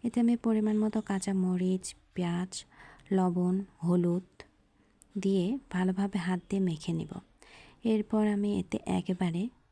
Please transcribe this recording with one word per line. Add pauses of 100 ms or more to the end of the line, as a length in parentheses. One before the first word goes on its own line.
এতে
আমি (120)
পরিমাণ
মতো (100)
কাঁচা (100)
মরিচ, (300)
পেঁয়াজ, (640)
লবণ, (300)
হলুদ (960)
দিয়ে (300)
ভালোভাবে
হাত
দিয়ে
মেখে
নিব। (800)
এরপর (140)
আমি (100)
এতে (200)
একেবারে (300)